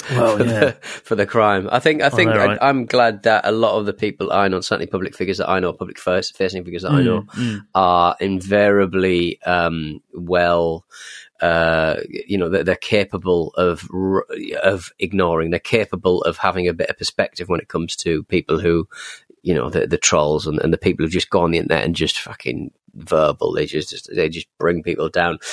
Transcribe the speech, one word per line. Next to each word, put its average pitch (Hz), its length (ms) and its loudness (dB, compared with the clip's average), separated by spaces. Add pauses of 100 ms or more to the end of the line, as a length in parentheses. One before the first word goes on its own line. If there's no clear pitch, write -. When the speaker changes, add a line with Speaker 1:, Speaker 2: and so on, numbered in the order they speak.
(120)
Speaker 1:
Well, 117 260 2
Speaker 2:
for 104 60 4
Speaker 1:
yeah. 113 160 0
Speaker 2:
the, 120 120 4 (100)
for - 340 -8
the 101 100 2
crime. 101 460 2
I 127 80 2
think, 156 220 2
I 139 60 4
Speaker 1:
I - 20 4
Speaker 2:
think 113 220 2
Speaker 1:
know, 107 80 2
Speaker 2:
I, 98 80 2
Speaker 1:
right? 104 140 0
Speaker 2:
I'm 135 240 2
glad 117 380 2
that 110 220 4
a 107 80 2
lot 110 240 2
of 107 80 -2
the 101 80 -2
people - 400 -4
I 98 160 2
know, 92 100 0
certainly - 280 -4
public - 280 -6
figures 92 220 -4
that 98 120 -2
I 92 120 0
know, 87 100 0
public - 260 -10
face-, 92 340 -2
facing 92 340 -4
figures 87 160 -10
that 92 100 -2
I 139 120 4
know, 110 180 0
Speaker 1:
Mm, 101 140 -14
mm. 110 380 -4
Speaker 2:
are 90 460 4
invariably, 95 1200 2
um, 82 580 -2 (120)
well, 85 720 0 (540)
uh, 82 720 2
you - 280 -6
know, 87 120 0
they're, 85 160 0
they're 90 100 2
capable 92 800 0
of 87 380 0
r-, 95 320 0 (360)
of 95 380 0
ignoring. 85 520 0
They're 85 100 0
capable 95 640 0
of 85 120 -2
having 90 320 0
a 87 60 0
bit 82 160 -4
of - 80 -6
perspective - 500 -6
when 90 140 -2
it - 80 -12
comes 85 280 -4
to 82 260 -2
people 80 360 0
who 85 300 0 (600)
you 87 60 4
know, 65 160 -2
the, 85 160 0
the 85 100 -2
trolls 76 480 2
and, 76 160 -2
and 80 100 2
the 80 60 2
people - 280 0
who 80 40 0
just 82 220 -2
go 92 100 2
on 85 100 2
the 85 60 2
internet 80 260 0
and 85 120 0
just 82 240 -2
fucking - 520 -10 (220)
verbal. 78 600 0
They 76 120 -2
just, 76 240 -6
just, - 260 -16
they 80 140 2
just 80 180 -10 (120)
bring 82 240 0
people 82 260 -4
down. 85 300 -2 (140)